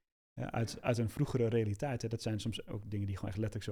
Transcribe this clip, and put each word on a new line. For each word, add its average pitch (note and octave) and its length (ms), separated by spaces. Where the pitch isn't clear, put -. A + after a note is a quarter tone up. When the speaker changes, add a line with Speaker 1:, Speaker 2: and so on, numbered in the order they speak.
Speaker 1:
hè, - 100
uit, A#2 220
Speaker 2:
Ja. - 80
Speaker 1:
uit A#2 180
een A#2 100
vroegere A#2+ 400
realiteit, A2+ 540
hè. A2+ 60
Dat A2+ 140
zijn A2 180
soms G#2 260
ook G#2 240
dingen G2+ 160
die G2 100
gewoon G2+ 140
echt F#2+ 100
letterlijk G#2+ 320